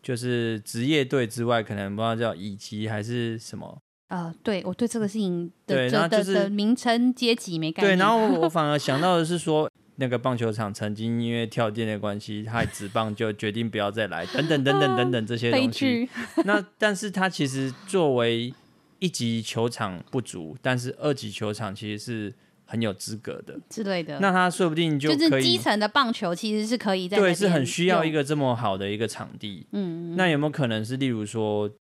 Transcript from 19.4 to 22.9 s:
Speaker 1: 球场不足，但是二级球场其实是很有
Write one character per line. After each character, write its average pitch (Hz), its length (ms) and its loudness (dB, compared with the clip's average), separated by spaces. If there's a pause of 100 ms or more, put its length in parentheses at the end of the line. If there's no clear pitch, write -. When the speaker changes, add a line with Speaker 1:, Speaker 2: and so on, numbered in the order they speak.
Speaker 1:
球 117 260 0
场 98 400 -6
不 131 100 -2
足， 87 420 -10
但 127 180 0
是 123 180 -8
二 147 160 0
级 117 160 -6
球 104 240 -4
场 104 220 -6
其 104 200 -8
实 104 80 -12
是 110 300 -6 (320)
很 113 160 -4
有 110 100 2